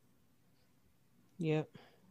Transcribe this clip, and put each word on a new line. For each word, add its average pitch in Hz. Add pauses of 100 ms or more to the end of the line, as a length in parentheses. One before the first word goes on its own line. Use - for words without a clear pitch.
(1400)
Yep. 156 (420)